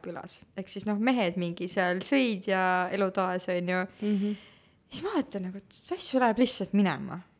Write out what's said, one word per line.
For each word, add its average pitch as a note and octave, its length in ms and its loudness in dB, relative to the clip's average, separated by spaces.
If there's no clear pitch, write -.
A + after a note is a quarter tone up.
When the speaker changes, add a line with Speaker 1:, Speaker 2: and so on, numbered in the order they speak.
Speaker 1:
külas. - 380 -12
Ehk F#3+ 120 -8
siis G3 160 -10
noh, G#3 140 -2
mehed A3 400 2
mingi F3 300 -2
seal F3+ 360 0
sõid A#3+ 420 2
ja F#3 440 2
elutoas, F#3+ 580 0
on F3+ 220 0
ju. F#3 80 2
Speaker 2:
Mhm. G#3 340 0
Speaker 1:
Siis C#4 100 -10
ma G#4 120 -2
vaatan G3+ 320 -2
nagu, F#3+ 160 -10
et - 100 -20
Sassu - 480 -4
läheb A#3 220 4
lihtsalt A#3 320 0
minema. F3+ 480 2